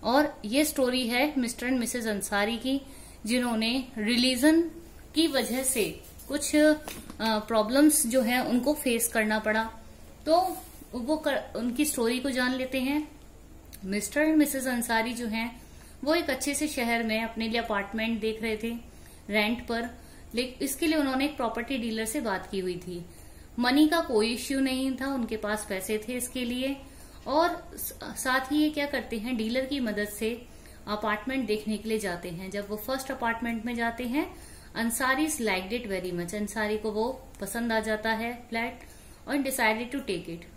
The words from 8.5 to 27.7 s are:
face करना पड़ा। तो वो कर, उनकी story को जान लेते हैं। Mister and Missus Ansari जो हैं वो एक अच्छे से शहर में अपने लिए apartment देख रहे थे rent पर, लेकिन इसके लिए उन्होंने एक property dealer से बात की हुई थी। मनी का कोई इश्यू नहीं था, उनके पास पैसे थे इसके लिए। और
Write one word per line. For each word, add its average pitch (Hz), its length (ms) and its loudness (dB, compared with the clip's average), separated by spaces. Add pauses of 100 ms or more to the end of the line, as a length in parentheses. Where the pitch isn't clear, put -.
face 233 340 2
करना 214 320 2
पड़ा। 214 240 2 (640)
तो 339 320 4 (340)
वो 247 260 0
कर, 294 260 0 (120)
उनकी 247 300 0
story 247 340 0
को 269 100 -2
जान 254 240 2
लेते 262 280 -2
हैं। 294 300 0 (760)
Mister 208 400 2
and 320 120 6
Missus 277 300 4
Ansari 233 460 2
जो 240 140 -4
हैं 226 340 -4 (420)
वो 294 120 4
एक 339 140 2
अच्छे 269 260 0
से 302 120 0
शहर 233 360 0
में 220 200 0
अपने 226 260 -4
लिए 233 120 0
apartment 220 600 -2
देख 220 200 -2
रहे 220 160 -2
थे 233 200 -6 (520)
rent 214 380 0
पर, 233 220 -2 (460)
लेकिन 254 260 -2
इसके 285 260 0
लिए 311 100 4
उन्होंने 269 280 2
एक 294 120 -4
property 233 400 -2
dealer 220 280 -2
से 220 160 -4
बात 190 300 -4
की 196 80 -2
हुई 180 180 -2
थी। 175 280 -10 (540)
मनी 262 280 6
का 330 140 4
कोई 233 320 2
इश्यू 269 260 -2
नहीं 262 420 0
था, 269 60 -4
उनके 233 300 -2
पास 214 320 -2
पैसे 208 400 -2
थे 247 40 -4
इसके 247 320 -4
लिए। 254 320 -2 (500)
और 320 500 2